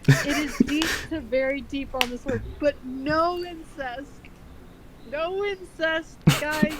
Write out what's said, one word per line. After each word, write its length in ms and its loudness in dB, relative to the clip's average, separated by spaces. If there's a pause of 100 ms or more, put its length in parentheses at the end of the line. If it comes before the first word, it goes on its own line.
It 200 8 (120)
is 200 -2
deep 300 4 (220)
to 100 -4
very 420 0
deep 320 -6
on 160 2
this 140 -8
word, 180 -2 (180)
but 140 4 (100)
no 600 0
incest. 640 -10 (1000)
No 340 0
incest, 720 -2 (220)
guys. 400 2